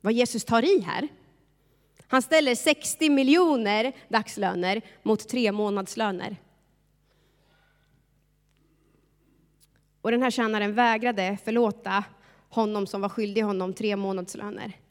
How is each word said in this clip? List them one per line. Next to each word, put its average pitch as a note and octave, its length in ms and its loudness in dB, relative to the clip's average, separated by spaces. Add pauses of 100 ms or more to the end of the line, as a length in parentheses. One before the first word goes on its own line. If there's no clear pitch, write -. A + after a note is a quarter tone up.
Vad G#3+ 120 0
Jesus A#3 320 0
tar A3+ 200 2
i F4+ 160 4
här. B3+ 260 -6 (1000)
Han C4 140 2
ställer C#4+ 340 2
sextio - 540 0
miljoner C4+ 840 4 (140)
dagslöner G3 720 -2 (220)
mot G#3+ 260 -2
tre A#3+ 220 0
månadslöner. G3+ 840 -4 (3750)
Och A3 100 0
den A#3+ 120 2
här B3 80 2
tjänaren G#3+ 440 -2
vägrade A3 680 0
förlåta G#3+ 600 0 (460)
honom G#3+ 380 0
som G3 140 -6
var G3+ 80 -2
skyldig G#3 320 -2
honom F#3+ 320 -2
tre G#3 220 -2
månadslöner. G3 800 -8 (180)